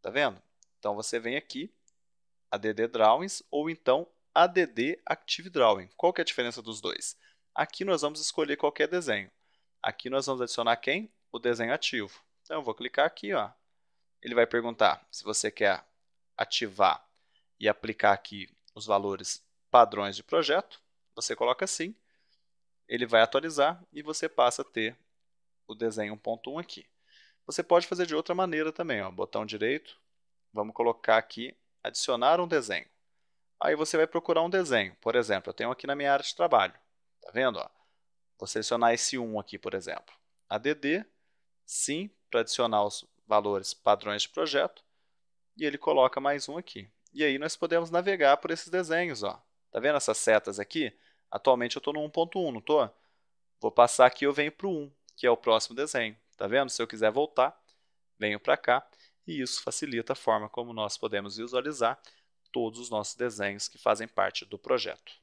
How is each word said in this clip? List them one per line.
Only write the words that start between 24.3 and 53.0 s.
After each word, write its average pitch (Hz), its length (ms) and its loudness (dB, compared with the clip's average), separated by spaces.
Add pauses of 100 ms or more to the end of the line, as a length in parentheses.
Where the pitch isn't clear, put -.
a - 20 -6
ter 113 340 -6 (680)
o 110 80 -14
desenho 107 380 -4
um 107 60 -12
ponto 113 340 -8
um 151 60 -8
aqui. - 280 -14 (600)
Você 156 160 -6
pode 170 240 6
fazer 180 180 -2
de 160 100 -6
outra 160 200 -2
maneira 160 380 -2
também, 151 280 -4
ó. 95 100 -6
Botão 92 360 -6
direito, 110 520 -4 (540)
vamos 107 220 -6
colocar 113 420 2
aqui, 117 400 -4 (260)
adicionar 127 580 2
um 175 80 -2
desenho. 107 400 -2 (720)
Aí 156 160 2
você 156 200 -2
vai 160 100 4
procurar 165 360 0
um 170 80 0
desenho. 131 460 0
Por 113 180 -2
exemplo, 104 360 0
eu - 40 -10
tenho 117 160 -4
aqui - 160 -8
na 139 80 -2
minha 143 180 0
área 139 120 2
de - 100 -8
trabalho. 117 400 4 (480)
Tá - 100 -20
vendo, 117 260 0
ó? - 120 -10 (680)
Vou 110 100 -10
selecionar 117 460 2
esse 127 240 -4
um 110 200 -4
aqui, 101 200 -10
por 98 160 -8
exemplo. - 380 -10 (360)
A 107 80 -4
D 135 180 0
D, 147 300 -2 (640)
sim, 180 440 -6 (200)
pra 120 100 2
adicionar 113 460 0
os - 180 -8 (220)
valores 101 480 0
padrões 104 480 0
de - 80 -6
projeto. 143 520 -2 (760)
E 160 80 -8
ele 143 120 -4
coloca 139 440 2
mais 139 280 -4
um 147 80 -10
aqui. 160 340 -16 (220)
E 143 100 -2
aí 139 160 2
nós 151 160 -6
podemos 170 360 -2
navegar 170 480 4
por - 120 -8
esses 165 180 -8
desenhos, 165 540 -2
ó. 101 180 -6 (300)
Tá - 80 4
vendo 143 180 6
essas 113 200 2
setas 104 420 4
aqui? 120 340 -2 (380)
Atualmente 120 460 2
eu 139 60 -10
tô 147 100 -2
no 151 100 -4
um 151 80 -8
ponto 165 300 -2
um, 165 100 0
não 113 120 -10
tô? 147 260 2 (720)